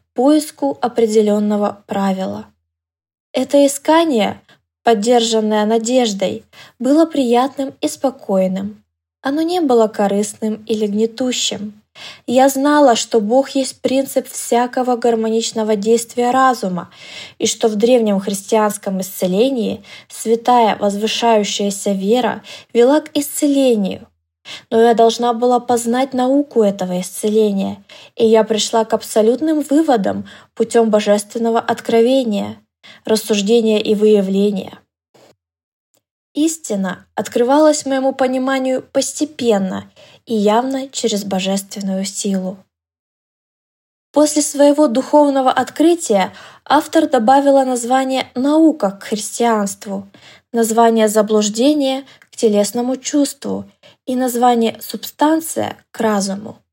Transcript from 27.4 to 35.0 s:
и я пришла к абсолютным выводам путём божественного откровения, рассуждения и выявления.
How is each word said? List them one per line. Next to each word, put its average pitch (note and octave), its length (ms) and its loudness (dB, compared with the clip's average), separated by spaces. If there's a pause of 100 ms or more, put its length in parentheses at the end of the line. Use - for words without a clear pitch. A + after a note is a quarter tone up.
и A#3 100 0
я A3 200 6
пришла A3 400 -2
к A3 80 -6
абсолютным B3+ 640 0
выводам A#3+ 680 0 (280)
путём A3+ 360 0
божественного G#3+ 680 0
откровения, A3+ 1040 0 (420)
рассуждения G#3+ 800 0
и G#3+ 120 0
выявления. G3+ 840 0 (1600)